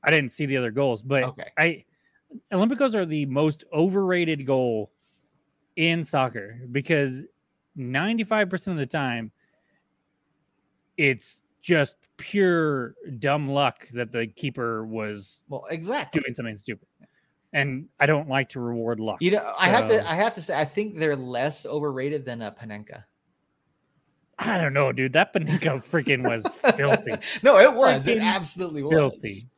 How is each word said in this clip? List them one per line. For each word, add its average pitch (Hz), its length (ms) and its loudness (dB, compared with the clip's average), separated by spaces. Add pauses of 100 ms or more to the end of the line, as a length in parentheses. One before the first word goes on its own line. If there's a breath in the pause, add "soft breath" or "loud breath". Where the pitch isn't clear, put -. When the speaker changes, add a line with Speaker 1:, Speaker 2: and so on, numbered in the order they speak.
Speaker 1:
I 143 80 2
didn't 147 200 2
see 151 160 -6
the 135 100 -2
other 123 160 0
goals, 123 300 0
but 131 220 0
Speaker 2:
Okay. - 240 -10 (100)
Speaker 1:
I, 160 260 0 (680)
Olympicos 233 420 2
are 190 120 0
the 151 200 -2
most 147 360 0 (100)
overrated 175 760 0
goal 123 440 0 (880)
in 165 260 2
soccer 120 560 -4 (140)
because 143 500 0 (540)
ninety-five 190 760 -2
percent 180 260 -4
of 151 40 -4
the 135 100 -2
time 120 400 -2 (1700)
it's 135 460 -2 (180)
just 156 360 0 (220)
pure 160 760 0 (240)
dumb 143 300 -2
luck 139 440 0
that 120 200 -6
the 117 160 -4
keeper 113 580 -6
was 107 640 -10
Speaker 2:
Well, - 220 -12
exactly. 170 500 -4
Speaker 1:
doing 131 120 -8
something 113 240 -10
stupid. 104 300 -14 (680 soft breath)
And 139 360 -4 (100)
I 143 80 4
don't 147 220 2
like 135 220 -2
to 131 100 -10
reward 117 400 -4
luck. 110 200 -4
Speaker 2:
You 180 120 2
know, 117 260 -2
I 180 100 4
have 220 200 4
to, 226 120 4
Speaker 1:
So 220 60 -6
Speaker 2:
I 165 80 -2
have 220 220 0
to 170 60 -12
say, 160 140 -4
I 151 80 2
think 202 320 -6
they're 156 200 0
less 127 500 -6
overrated 143 580 -4
than, 120 180 -10
uh, 104 100 -10
Panenka. 107 500 -16 (1400)
Speaker 1:
I 220 200 -2
don't 151 140 0
know, 135 200 2
dude. 127 220 -2
That 180 200 4
Panenka 151 500 0
freaking 135 400 0
was 117 300 -2
Speaker 2:
<laughs> - 220 4
Speaker 1:
filthy. 139 380 2 (280 loud breath)
Speaker 2:
No, 247 160 10
it 240 160 12
was. 147 320 4
It 220 120 2
Speaker 1:
Freaking 214 60 0
Speaker 2:
absolutely 175 600 -2
was. 151 80 0
Speaker 1:
filthy. 127 460 2 (200)